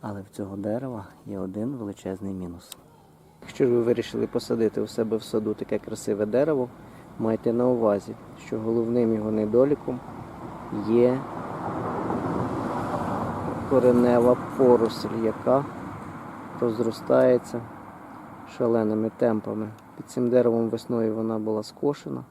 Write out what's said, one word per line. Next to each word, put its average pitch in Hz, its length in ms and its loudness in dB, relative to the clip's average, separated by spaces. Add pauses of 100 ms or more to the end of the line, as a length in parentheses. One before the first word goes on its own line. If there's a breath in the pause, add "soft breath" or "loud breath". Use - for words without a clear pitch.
Але 101 200 -8
в 95 80 -16
цього 98 280 -8
дерева 107 480 -4 (200)
є 101 140 -8
один 104 360 -4
величезний 98 580 -8
мінус. 90 440 -10 (640)
Якщо - 240 0
ж 120 60 4
ви 120 100 4
вирішили 117 460 0
посадити 113 540 0
у 107 60 -2
себе 110 300 -2
в 107 60 -4
саду 110 300 -2
таке 107 260 -4
красиве 107 460 -2
дерево, 127 440 2 (500 loud breath)
майте 110 340 2
на 123 140 4
увазі, 110 480 2 (300)
що - 140 -4
головним 113 540 2
його 107 180 0
недоліком 123 680 2 (880)
є 120 320 6 (2500)
коренева 123 680 6 (200)
поросль, 113 680 4
яка 123 420 2 (920)
розростається 120 1000 2 (960)
шаленими 110 600 2
темпами. 110 520 0 (280)
Під - 120 -14
цим 123 200 0
деревом 117 400 4
весною 113 460 -2
вона 113 240 -2
була 107 240 -2
скошена 143 680 -4